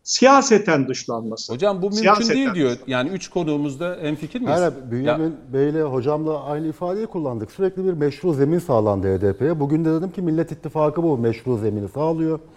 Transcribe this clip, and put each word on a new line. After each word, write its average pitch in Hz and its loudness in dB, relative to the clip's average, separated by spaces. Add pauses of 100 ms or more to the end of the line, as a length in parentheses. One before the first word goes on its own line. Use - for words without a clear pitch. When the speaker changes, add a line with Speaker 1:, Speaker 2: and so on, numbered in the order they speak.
Speaker 1:
siyaseten 214 4
dışlanması. 113 -6
Speaker 2:
Hocam 190 0
bu 180 -2
mümkün 208 -2
Speaker 1:
Siyaseten 220 4
Speaker 2:
değil 262 0
diyor. 151 2
Speaker 1:
dışlanması. 123 -4
Speaker 2:
Yani 127 0
üç 190 -8
konuğumuzda 151 -2
hemfikir 156 -6
miyiz? 165 2
Speaker 3:
Hayır, 170 2 (180)
Bünyamin 131 0
Speaker 2:
Ya 160 -2 (220)
Speaker 3:
Bey'le 147 2
hocamla 147 -2
aynı 147 -4
ifadeyi 180 -6
kullandık. 131 -6
Sürekli 185 -2
bir 185 2
meşru 147 -2
zemin 143 2
sağlandı 104 2
H 92 -2
D 98 2
P'ye. 156 0
Bugün 151 0
de 160 2
dedim 170 -2
ki 202 -8
Millet 165 0
İttifakı 151 -2
bu 156 2
meşru 117 0
zemini 104 -2
sağlıyor. 160 -2 (180)